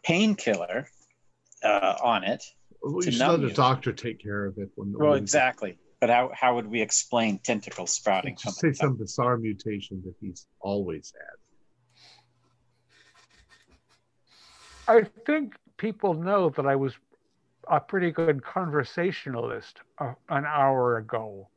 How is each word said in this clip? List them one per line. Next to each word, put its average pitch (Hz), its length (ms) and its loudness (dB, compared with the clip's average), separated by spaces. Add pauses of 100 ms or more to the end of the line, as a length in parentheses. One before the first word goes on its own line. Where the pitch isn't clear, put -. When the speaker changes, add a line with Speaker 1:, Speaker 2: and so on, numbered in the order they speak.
Speaker 1:
painkiller, 131 840 0 (760)
uh, 101 380 4
on 110 220 2
it 104 200 -2 (380)
Speaker 2:
Well, 160 200 -4
Speaker 1:
to 175 60 0
Speaker 2:
you 147 40 0
should 117 80 0
Speaker 1:
numb 143 120 4 (100)
Speaker 2:
let 139 40 0
a - 40 0
Speaker 1:
you. 101 40 -6
Speaker 2:
doctor 127 380 2
take 113 280 -8
care 101 260 -6
of 98 120 -8
it 98 180 -10
when, 101 220 -8
Speaker 1:
Well, 147 140 4
Speaker 2:
when 139 100 6
Speaker 1:
exactly. 127 560 0 (220)
But 117 100 4
how, 123 240 4
how 123 220 2
would 113 120 -4
we 113 140 -2
explain 110 580 0
tentacles 104 520 -4
sprouting - 460 0
Speaker 2:
Just - 60 -14
Speaker 1:
from 101 100 -6
Speaker 2:
say 165 160 0
Speaker 1:
the 139 80 -2
tongue? 147 140 2
Speaker 2:
some 117 60 -2
bizarre 120 400 -2
mutation 104 680 -6
that 90 160 -12
he's 92 260 -14 (140)
always 95 500 -4 (3750)
had. 226 80 8
Speaker 3:
I 220 80 10 (220)
think 302 300 -2 (220)
people 208 360 -2
know 180 380 2
that 135 140 -2
I 139 120 4
was 135 160 -2 (760)
a 151 140 2
pretty 180 300 0
good 151 320 0
conversationalist, 143 1400 -4 (180)
uh, 127 140 -6 (160)
an 147 160 -2
hour 135 520 2
ago. 107 600 -8